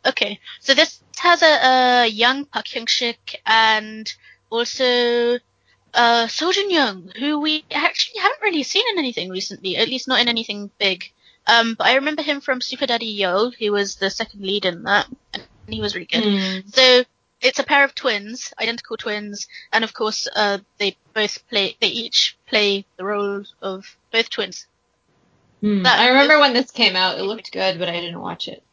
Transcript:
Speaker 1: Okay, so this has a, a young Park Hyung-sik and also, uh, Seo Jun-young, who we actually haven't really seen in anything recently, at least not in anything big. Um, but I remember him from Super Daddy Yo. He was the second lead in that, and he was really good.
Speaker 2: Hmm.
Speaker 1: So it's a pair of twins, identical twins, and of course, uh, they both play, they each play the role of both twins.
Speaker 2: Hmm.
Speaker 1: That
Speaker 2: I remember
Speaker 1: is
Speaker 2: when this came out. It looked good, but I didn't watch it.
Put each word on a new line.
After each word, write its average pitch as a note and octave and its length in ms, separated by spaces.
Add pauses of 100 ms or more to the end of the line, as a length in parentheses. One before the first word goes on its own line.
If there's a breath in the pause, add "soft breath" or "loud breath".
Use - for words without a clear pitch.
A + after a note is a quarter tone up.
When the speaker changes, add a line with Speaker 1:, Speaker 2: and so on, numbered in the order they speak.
Speaker 1:
Okay, G#3 340 (200 loud breath)
so C4+ 120
this D4+ 280 (180)
has F4 240
a, B3+ 600
a - 20
young A#3+ 400
Park - 200
Hyung-sik - 760
and A3 680 (400 soft breath)
also, A#3+ 840 (600)
uh, A#3 320
Seo E4 260
Jun-young, C#4 680
who D4 220
we D#4 320
actually E4+ 480
haven't A4 220
really E4 200
seen G4 300
in F#4 60
anything A#3+ 320
recently, F#3+ 460
at A3+ 120
least B3+ 200
not C4 120
in A#3+ 80
anything G#3 500
big. F#3+ 320 (360 soft breath)
Um, A3+ 280
but - 140
I B3+ 80
remember D4+ 260
him C#4+ 180
from B3+ 200
Super C4 260
Daddy A#3 200
Yo. G3+ 440
He A3+ 180
was G3+ 280
the G3 140
second G#3 320
lead F#3+ 220
in E3+ 200
that, G3 240 (260)
and - 80 (260)
he A3 120
was G3+ 160
really F3+ 100
good. - 180
Speaker 2:
Hmm. F#3+ 440
Speaker 1:
So B3+ 360 (380)
it's B3+ 160
a C4 60
pair C#4+ 200
of C4+ 100
twins, A3 640
identical A3+ 380
twins, G#3 500 (240 loud breath)
and A3 140
of A3 80
course, G#3+ 420
uh, G3+ 240 (200)
they G3 180 (160)
both - 380
play, G3 320
they G#3 60
each - 500 (100)
play G3+ 380 (100)
the F#3 80
role G3+ 400 (160)
of F#3+ 240 (260)
both A3+ 200
twins. F#3+ 360 (920)
Speaker 2:
Hmm. G#3 220
Speaker 1:
That A3 180
Speaker 2:
I A#3+ 80
remember C#4 260
Speaker 1:
is D4 60
Speaker 2:
when C4+ 140
this C4 160
came G3+ 260
out. F#3 220
It F#3 60
looked G#3 280
good, F#3 260
but F3 120
I E3+ 100
didn't F3 220
watch F3 260
it. - 140 (100)